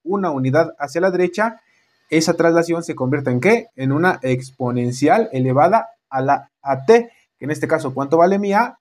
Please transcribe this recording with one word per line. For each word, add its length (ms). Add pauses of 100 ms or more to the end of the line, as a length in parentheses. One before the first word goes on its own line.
una 280
unidad 480
hacia 220
la 120
derecha, 480 (500)
esa 240
traslación 480
se 140
convierte 340
¿en 100
qué? 360
En 160
una 300
exponencial 1080
elevada 580 (200)
a 100
la, 300 (120)
a 220
t, 260 (280)
que 60
en 80
este 160
caso, 260
¿cuánto 220
vale 240
mi 120
a? 280